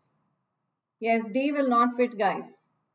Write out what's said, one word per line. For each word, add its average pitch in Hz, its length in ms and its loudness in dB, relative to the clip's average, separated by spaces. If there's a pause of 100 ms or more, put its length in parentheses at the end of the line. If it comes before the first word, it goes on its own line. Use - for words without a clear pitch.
(1000)
Yes, 226 320 0
D 269 200 0
will 277 180 0
not 240 260 2
fit, 247 220 0
guys. 185 280 -2 (500)